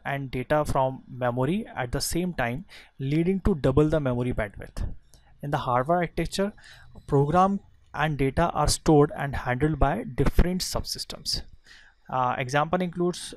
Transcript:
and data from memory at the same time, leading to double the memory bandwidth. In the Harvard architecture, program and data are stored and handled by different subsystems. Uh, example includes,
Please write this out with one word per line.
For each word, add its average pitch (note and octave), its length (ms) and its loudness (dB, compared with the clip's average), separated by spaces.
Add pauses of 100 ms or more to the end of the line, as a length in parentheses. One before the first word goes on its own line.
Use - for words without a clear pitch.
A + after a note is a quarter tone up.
and C#3 260 -6
data C#3+ 340 0
from C3 460 -2
memory C3 640 -2
at B2 180 -6
the C#3+ 80 -2
same F3+ 340 -4
time, B2+ 320 -4 (320)
leading E3 420 0
to G#3 140 4
double C#3+ 340 4
the D#3 120 0
memory B2 340 -2
bandwidth. - 520 -6 (560)
In C#3+ 80 -6
the D3 80 0
Harvard B2+ 380 0
architecture, F3 560 -2 (540)
program F3 540 4 (340)
and D#3 240 -2
data C#3 320 2
are D3 180 0
stored D3 480 6
and C#3+ 180 -6
handled C#3 440 0
by D#3 260 2
different F3 560 2
subsystems. - 800 -6 (680)
Uh, B2+ 260 0
example D3+ 460 0
includes, F3 540 -2